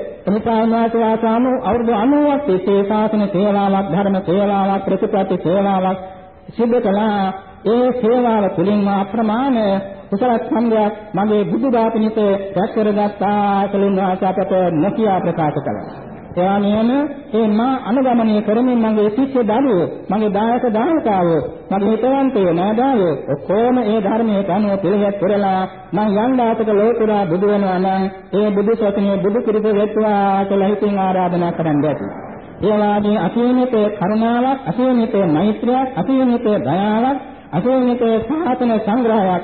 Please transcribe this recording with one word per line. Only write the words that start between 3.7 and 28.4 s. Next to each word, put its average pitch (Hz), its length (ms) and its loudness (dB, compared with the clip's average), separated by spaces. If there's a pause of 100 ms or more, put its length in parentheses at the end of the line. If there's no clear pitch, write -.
ධර්ම 196 320 0
සේවාවක්, 196 640 0
ප්‍රතිපත්ති 190 560 0
සේවාවක් 185 600 0 (500)
සිදු 240 320 0
කළා. 202 520 0 (300)
ඒ 240 300 2
සේවාව 226 560 2
තුළින්ම 202 420 0
අප්‍රමාණ 220 680 0 (480)
කුසල 214 320 0
සම්භයක් 220 560 0 (180)
මගේ 208 340 0
බුදු 233 240 -2
දහම 226 220 2
පිණිස 214 280 0 (320)
රැස් 196 200 -2
කරගත්තා 202 1000 0
කියලා 196 200 0
උන්වහන්සේ 190 400 0
අපට 190 240 -2 (220)
නොකියා 190 460 0
ප්‍රකාශ 160 380 -2
කළා. 104 500 -8 (240)
එවානෙම 202 580 2 (400)
ඒ 220 180 0
මා 233 340 0
අනුගමනය 240 600 2
කරමින් 240 380 2
මගේ 214 300 2
ශිෂ්‍ය 254 320 0
දරුවෝ, 214 440 2 (200)
මගේ 208 240 0
දායක 226 380 0
දායකාවෝ, 208 720 0 (240)
මගේ 202 240 0
හිතවන්තයෝ, 240 640 2
නෑදෑයෝ 208 640 2 (140)
ඔක්කොම 214 500 0
ඒ 220 220 0
ධර්මයට 202 500 0
අනුව 202 280 0
පිළිවෙත් 202 400 0
කරලා 190 440 0 (260)
මං 208 260 0
යම් 226 200 2
දවසක 226 360 0
ලෝතුරා 214 560 2
බුදු 180 220 0
වෙනවා 202 300 0
නම් 190 240 0 (280)
ඒ 208 200 2